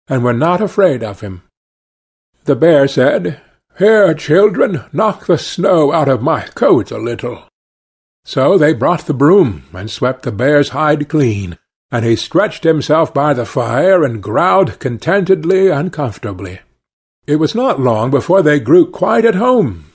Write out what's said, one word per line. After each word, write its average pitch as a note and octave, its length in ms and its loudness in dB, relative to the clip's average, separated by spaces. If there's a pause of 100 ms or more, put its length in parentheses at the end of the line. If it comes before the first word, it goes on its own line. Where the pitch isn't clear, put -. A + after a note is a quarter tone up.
and C3 160 -2
were A#2+ 240 0
not F3+ 140 0
afraid F3 420 0
of G#2 160 -8
him. F#2+ 160 -10 (1120)
The C#3 100 2
bear C#3+ 320 4
said, D3 540 -2 (420)
"Here, G#3 300 4
children, G3+ 580 2 (220)
knock G3+ 320 -2
the E3+ 120 0
snow E3+ 540 0
out D#3 160 0
of C3+ 240 0
my A#2 100 -2 (220)
coat C3+ 260 2
a A2 220 -8
little." A#2 280 -8 (840)
So D3 320 2
they D3+ 160 4
brought D3 320 -2
the - 80 -4
broom C3+ 580 2
and F#2 180 -10
swept - 340 -4
the B2 80 -6
bear's C#3+ 380 0
hide D3+ 380 -2
clean, G#2 520 -2 (320)
and A#2 120 -2
he A2+ 120 2
stretched - 480 -4
himself D#3+ 500 0
by D3 200 0
the A#2+ 120 -4
fire C#3+ 580 0
and A2+ 180 -4
growled D#3 580 0
contentedly F3+ 880 0
and D#3+ 240 -2
comfortably. G2+ 640 -8 (680)
It D3 100 0
was D#3 160 0
not A3+ 260 -2
long A#2+ 300 0
before E3+ 320 2
they D3 180 2
grew D3 300 4
quite A3+ 360 0
at A3 100 2
home, F#3 600 0